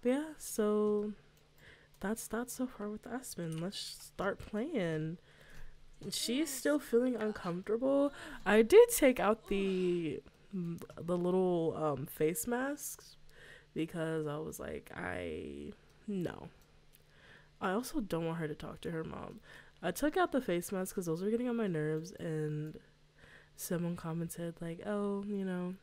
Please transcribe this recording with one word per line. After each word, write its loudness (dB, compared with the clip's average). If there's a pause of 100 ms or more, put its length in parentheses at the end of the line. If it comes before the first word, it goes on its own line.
But 4
yeah, 2 (120)
so 0 (880)
that's -4
that -4
so -4
far -8
with -8
Aspen. -6
Let's -4
start -4
playing. -2 (920)
She's 0
still 2
feeling 2
uncomfortable. 0 (320)
I 8
did 12
take 6
out 2
the, 2 (320)
the -4
little, 4
um, 0
face 0
masks -4 (560)
because -2
I -4
was -6
like, -8
I -6 (340)
no. -4 (1120)
I 0
also -2
don't -2
want -2
her -2
to -4
talk -12
to -6
her -4
mom. -10 (420)
I 0
took 0
out 2
the 2
face -2
masks -4
'cause -4
those 0
were 0
getting 0
on 0
my 0
nerves, -2
and -4 (760)
someone -2
commented, -6
like, -8
"Oh, -2
you -4
know -4